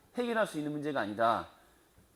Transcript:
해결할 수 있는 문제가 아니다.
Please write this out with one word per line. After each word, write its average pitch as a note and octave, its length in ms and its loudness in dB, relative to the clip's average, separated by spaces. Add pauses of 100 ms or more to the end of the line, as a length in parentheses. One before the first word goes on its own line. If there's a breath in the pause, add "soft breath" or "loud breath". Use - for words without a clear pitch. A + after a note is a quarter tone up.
(160)
해결할 A#3 320 0
수 - 100 -6
있는 D3 140 -4
문제가 D3 300 -2
아니다. G#2 460 2 (680 soft breath)